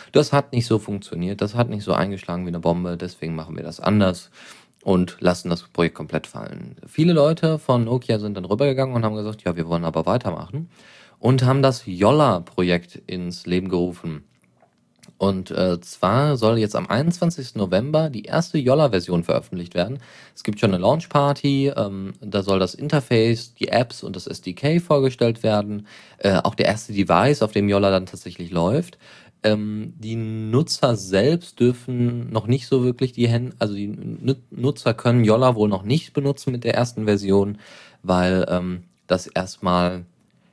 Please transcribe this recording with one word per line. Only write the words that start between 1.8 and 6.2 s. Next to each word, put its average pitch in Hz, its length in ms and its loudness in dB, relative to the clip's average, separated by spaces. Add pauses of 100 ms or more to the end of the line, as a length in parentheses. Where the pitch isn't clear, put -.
so 95 120 -2
eingeschlagen 90 500 -4
wie 90 40 -6
eine 85 120 -6
Bombe, 87 380 -2
deswegen 85 360 -8
machen 82 220 -10
wir 82 60 -8
das 82 180 -12
anders 95 500 2 (520)
und 90 380 2
lassen 90 280 0
das 87 140 -4
Projekt - 320 -2
komplett 78 320 -8